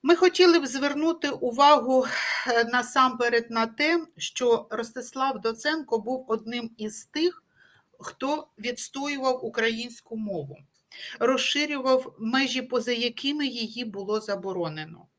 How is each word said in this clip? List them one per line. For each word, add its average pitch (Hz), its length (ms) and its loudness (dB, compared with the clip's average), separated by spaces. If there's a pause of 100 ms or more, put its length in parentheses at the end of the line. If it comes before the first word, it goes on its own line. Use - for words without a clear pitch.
Ми 330 120 8
хотіли 359 440 6
б 277 80 -2
звернути 285 600 -2
увагу, 254 760 6 (420)
е, 233 160 4
насамперед 240 880 2
на 226 160 0
те, 320 380 0 (120)
що 233 520 0
Ростислав 233 720 -4
Доценко 233 580 -2
був 254 280 -6
одним 226 500 -4
із 214 280 -8
тих, 339 380 -2 (560)
хто 302 480 -4 (100)
відстоював 262 880 -4
українську 226 720 -4
мову, 175 400 -8 (640)
розширював 262 1000 0
межі, 247 420 0
поза 247 300 -2
якими 269 560 -2
її 233 380 -6
було 202 340 -4
заборонено. 175 840 -6 (140)